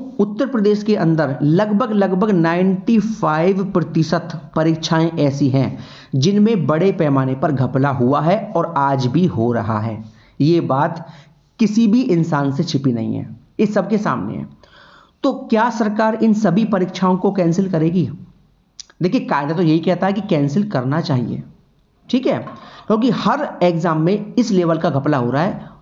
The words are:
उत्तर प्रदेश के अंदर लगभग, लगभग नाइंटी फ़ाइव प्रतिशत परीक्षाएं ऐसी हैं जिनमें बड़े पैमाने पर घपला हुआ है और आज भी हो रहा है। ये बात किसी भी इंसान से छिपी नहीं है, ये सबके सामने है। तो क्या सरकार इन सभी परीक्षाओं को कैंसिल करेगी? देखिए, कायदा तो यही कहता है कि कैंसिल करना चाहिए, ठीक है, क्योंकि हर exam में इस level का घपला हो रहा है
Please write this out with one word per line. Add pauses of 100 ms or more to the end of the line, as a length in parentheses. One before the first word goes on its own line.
(200)
उत्तर
प्रदेश
के
अंदर
लगभग,
लगभग
नाइंटी
फ़ाइव
प्रतिशत
परीक्षाएं
ऐसी
हैं (380)
जिनमें
बड़े
पैमाने
पर
घपला
हुआ
है
और
आज
भी
हो
रहा
है। (380)
ये
बात (520)
किसी
भी
इंसान
से
छिपी
नहीं
है, (300)
ये
सबके
सामने
है। (760)
तो
क्या
सरकार
इन
सभी
परीक्षाओं
को
कैंसिल
करेगी? (920)
देखिए,
कायदा
तो
यही
कहता
है
कि
कैंसिल
करना
चाहिए, (680)
ठीक
है, (480)
क्योंकि
हर (160)
exam
में
इस
level
का
घपला
हो
रहा
है (120)